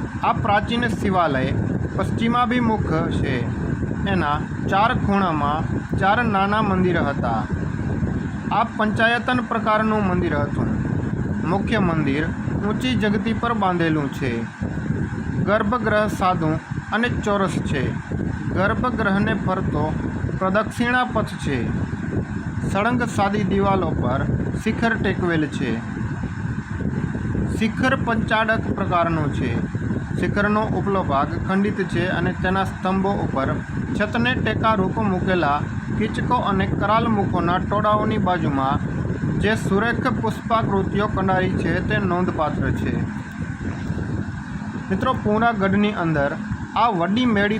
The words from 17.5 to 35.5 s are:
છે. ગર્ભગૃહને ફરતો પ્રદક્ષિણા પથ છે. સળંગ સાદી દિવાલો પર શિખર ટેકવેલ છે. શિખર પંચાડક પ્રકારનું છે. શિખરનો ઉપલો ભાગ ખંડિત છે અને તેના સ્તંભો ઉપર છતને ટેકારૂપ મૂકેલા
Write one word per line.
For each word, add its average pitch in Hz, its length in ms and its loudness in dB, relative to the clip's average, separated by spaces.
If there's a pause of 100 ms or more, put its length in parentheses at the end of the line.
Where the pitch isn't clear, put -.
છે. 123 400 -2 (580)
ગર્ભગૃહને 208 840 2
ફરતો 165 600 0 (460)
પ્રદક્ષિણા 220 640 0
પથ 220 220 0
છે. 135 420 -2 (1040)
સળંગ 240 320 2
સાદી 208 400 0
દિવાલો 190 460 2
પર 139 360 0 (380)
શિખર 226 320 0
ટેકવેલ 175 520 0
છે. 117 300 -2 (1800)
શિખર 254 360 0
પંચાડક 220 800 0
પ્રકારનું 170 580 0
છે. - 460 -2 (400)
શિખરનો 208 460 2
ઉપલો 190 380 0
ભાગ 151 440 0
ખંડિત 196 400 0
છે 175 200 0
અને 175 260 0
તેના 190 300 0
સ્તંભો 190 460 0
ઉપર 151 460 0 (460)
છતને 233 340 0
ટેકારૂપ 214 640 2
મૂકેલા 180 640 2 (360)